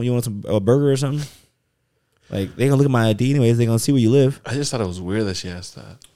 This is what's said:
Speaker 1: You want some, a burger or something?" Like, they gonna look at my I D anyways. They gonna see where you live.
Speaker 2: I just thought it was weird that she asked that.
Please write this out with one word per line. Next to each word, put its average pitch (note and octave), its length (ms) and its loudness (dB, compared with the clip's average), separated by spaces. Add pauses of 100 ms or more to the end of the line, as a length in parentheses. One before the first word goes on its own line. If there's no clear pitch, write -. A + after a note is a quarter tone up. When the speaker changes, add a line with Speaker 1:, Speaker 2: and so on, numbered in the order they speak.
Speaker 1:
You B2 80 0
want A#2+ 140 -2
some, G2+ 240 -8
a G#2 100 2
burger C3+ 320 2
or C3+ 60 2
something?" C#3+ 280 -4 (1000)
Like, G2 280 -6
they A#2+ 100 0
gonna C#3 120 2
look C#3+ 80 4
at C#3 60 0
my A2+ 180 2
I A2 40 2
D A#2+ 160 0
anyways. A#2 300 2
They A#2+ 80 2
gonna A#2 100 0
see A2+ 140 0
where C3+ 100 4
you A2 80 4
live. C3+ 380 2
Speaker 2:
I A#2+ 80 -6
just C#3 160 -4
thought B2 100 -4
it G2 60 -2
was F2+ 120 -8
weird G2+ 280 -4
that F#2 100 -6
she - 100 -10
asked F2+ 280 -14
that. - 220 -20 (180)